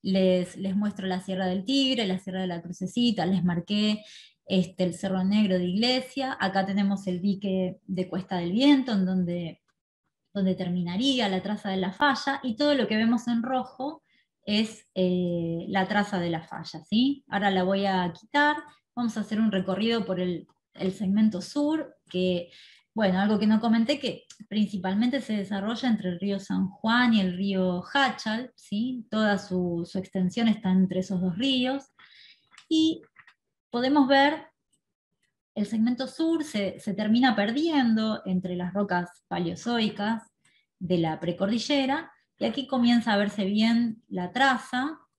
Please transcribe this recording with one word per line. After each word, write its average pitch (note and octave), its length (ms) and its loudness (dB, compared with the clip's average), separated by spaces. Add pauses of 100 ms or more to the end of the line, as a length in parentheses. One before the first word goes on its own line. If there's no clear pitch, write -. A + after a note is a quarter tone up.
Les, F#3 540 2
les F#3+ 180 -4
muestro G3+ 320 -4
la F#3 140 -4
Sierra F#3 260 -4
del F#3 180 -2
Tigre, C4 400 0
la F#3 140 -2
Sierra F#3 220 -6
de F#3 60 -2
la E3+ 140 -6
Crucecita, F#3 640 -2
les F#3 180 2
marqué G#3 600 0 (420)
este, F#3 380 0
el E3+ 100 0
Cerro F#3+ 300 -4
Negro G3 340 2
de F3+ 80 0
Iglesia, B3+ 760 -2
acá F#3+ 260 0
tenemos G3 420 0
el F3+ 140 -2
dique F#3+ 680 -2
de F#3 220 -4
Cuesta F#3 280 -6
del E3+ 140 -2
Viento, C4 420 4
en F#3+ 120 2
donde, F3 560 -2 (720)
donde F#3+ 220 0
terminaría F#3 760 -2
la F#3 120 -2
traza G3+ 280 -6
de F#3+ 80 -2
la F#3+ 140 -2
falla, C#4 520 0
y A#3 120 -4
todo C#4+ 200 2
lo A3+ 120 0
que G#3+ 100 0
vemos A3+ 300 0
en A#3 160 0
rojo C4 600 -6 (400)
es, G#3+ 500 -2
eh, F3 760 0
la F#3+ 180 0
traza G3+ 320 0
de F3 100 -2
la E3 140 -4
falla, - 400 -14
¿sí? C4 460 0
Ahora G3+ 200 0
la F#3 140 2
voy G3 240 0
a F3+ 260 0
quitar, D4 440 0 (380)
vamos A#3 220 -4
a G#3+ 40 -4
hacer G#3 200 -4
un G#3+ 100 4
recorrido F#3+ 540 0
por F#3 140 -2
el, F3+ 280 -4 (280)
el F#3 180 -2
segmento G3+ 480 2
sur, D4 540 -2 (140)
que, F3+ 420 0 (420)
bueno, F#3+ 260 2
algo G#3 200 2
que A3 80 2
no G#3+ 120 6
comenté, A#3 400 2
que - 260 -8 (220)
principalmente G#3 720 0
se A3 120 -6
desarrolla G#3 560 -4
entre F#3 200 0
el F3 100 -4
río G3 200 -2
San F#3+ 300 -2
Juan A#3 460 2
y G3+ 60 4
el F3+ 140 0
río F#3 560 0
Hachal, B3+ 640 -2
¿sí? A#3+ 540 -6
Toda G#3 300 2
su, F3 520 -2
su G3 60 -6
extensión F#3+ 500 0
está G#3 240 0
entre F#3 280 4
esos F#3 200 -2
dos F3+ 160 0
ríos, C4 560 0 (800)
y D#4+ 320 2 (720)
podemos C4 360 4
ver C#4 400 4 (1080)
el G#3 100 0
segmento A#3+ 420 0
sur D#4+ 380 0
se, - 340 -4
se G3+ 140 -4
termina A3 420 4
perdiendo A3+ 920 2
entre F#3 300 -2
las F3+ 180 -6
rocas F3+ 540 -2
paleozoicas G#3+ 960 -2 (580)
de F3+ 200 0
la D#3 200 0
precordillera, B3+ 920 -2 (260)
y A3 80 -2
aquí C4 220 -4
comienza A#3+ 460 4
a G3+ 40 4
verse G3+ 280 0
bien A3+ 640 2
la F3+ 240 -6
traza. C4 640 0 (200)